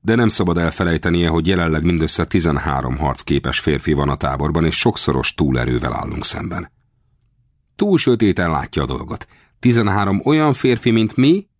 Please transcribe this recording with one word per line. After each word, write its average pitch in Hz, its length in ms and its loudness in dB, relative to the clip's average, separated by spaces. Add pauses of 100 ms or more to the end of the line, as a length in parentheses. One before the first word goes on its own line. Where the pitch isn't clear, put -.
De 113 140 2
nem 117 140 4
szabad 87 300 0
elfelejtenie, 85 680 0
hogy 80 180 0
jelenleg 85 360 0
mindössze 82 420 0
tizenhárom 69 720 -2
harcképes 69 640 -2
férfi 73 340 0
van 71 160 0
a 67 80 -2
táborban, 76 480 -2
és 80 140 0
sokszoros - 560 0
túlerővel 62 600 -2
állunk - 300 -6
szemben.” - 480 -6 (1040)
Túl 196 220 2
sötéten 104 520 2
látja 71 320 -4
a 65 40 -2
dolgot. - 400 -8 (320)
Tizenhárom 101 640 2
olyan 151 280 2
férfi, 123 380 0
mint 110 260 0
mi, 156 320 2 (120)